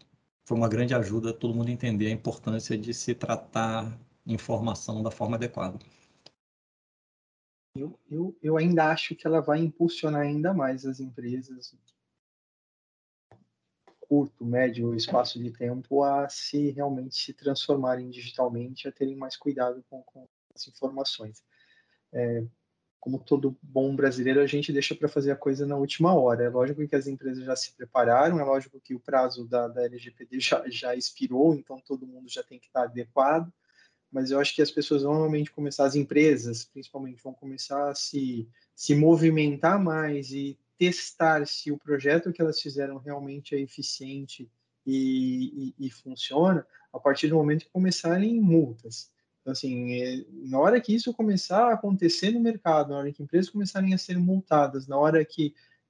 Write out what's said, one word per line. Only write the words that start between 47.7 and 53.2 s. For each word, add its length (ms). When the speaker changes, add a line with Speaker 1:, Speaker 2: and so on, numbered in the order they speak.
Speaker 2:
começarem 720
multas. 720
Então, 120
assim, 500
é, 260
na 300
hora 220
que 120
isso 220
começar 540
a 60
acontecer 580
no 80
mercado, 500
na 80
hora 140
que 100